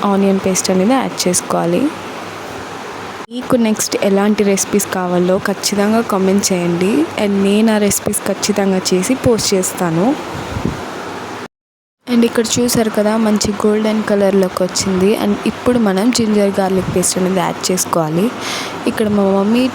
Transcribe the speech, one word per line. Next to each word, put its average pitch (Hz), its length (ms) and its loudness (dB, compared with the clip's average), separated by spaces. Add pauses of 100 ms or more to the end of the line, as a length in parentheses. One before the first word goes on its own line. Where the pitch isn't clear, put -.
(120)
ఆనియన్ 196 340 2
పేస్ట్ 190 280 0
అనేది 190 280 4
యాడ్ 180 220 -6
చేసుకోవాలి. 175 580 0 (1500)
మీకు 254 240 -2 (100)
నెక్స్ట్ 214 300 0 (120)
ఎలాంటి 202 420 2
రెసిపీస్ 202 460 0
కావాలో 180 400 2 (140)
ఖచ్చితంగా 202 500 0 (120)
కామెంట్ 190 380 2
చేయండి. 175 420 0 (320)
And 202 100 0 (140)
నేను 214 260 4
ఆ 214 120 2
రెసిపీస్ - 440 -2
ఖచ్చితంగా 196 500 0 (120)
చేసి 185 240 0 (100)
పోస్ట్ 226 300 2
చేస్తాను. 185 500 0 (2000)
And 233 180 4
ఇక్కడ 233 160 0 (120)
చూసారు 233 420 0
కదా, 208 140 2 (140)
మంచి 208 240 2 (120)
గోల్డెన్ 214 380 2 (100)
కలర్లోకి 196 560 2
వచ్చింది. 185 440 0 (140)
And 202 100 2 (160)
ఇప్పుడు 247 380 0
మనం 190 180 2 (120)
జింజర్ 208 420 2
గార్లిక్ 185 340 0
పేస్ట్ 180 240 0
అనేది 185 280 0
యాడ్ - 220 -6
చేసుకోవాలి. 170 560 0 (680)
ఇక్కడ - 160 -2 (120)
మా 196 60 4 (100)
మమ్మీ 220 400 2